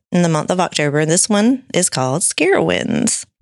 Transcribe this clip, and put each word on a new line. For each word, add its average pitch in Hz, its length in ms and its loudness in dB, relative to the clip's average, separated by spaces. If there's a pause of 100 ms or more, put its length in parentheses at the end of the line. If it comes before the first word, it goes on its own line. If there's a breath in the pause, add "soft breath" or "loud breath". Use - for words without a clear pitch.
(140)
in 175 80 2
the 170 80 2
month 156 220 0
of 180 100 0
October. 151 440 0
This 160 220 2
one 220 360 2 (100)
is 185 160 0
called 131 320 -2
Scarewinds. - 1040 0 (160)